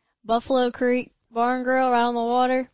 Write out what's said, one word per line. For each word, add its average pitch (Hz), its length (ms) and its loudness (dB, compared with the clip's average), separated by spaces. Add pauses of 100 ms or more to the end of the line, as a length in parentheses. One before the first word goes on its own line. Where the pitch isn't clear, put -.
(240)
Buffalo 240 480 0
Creek 247 400 -2 (200)
Bar 240 260 0
and 254 80 -6
Grill 262 260 2
right 240 120 2
on 240 120 -2
the 233 80 -2
water." 254 500 0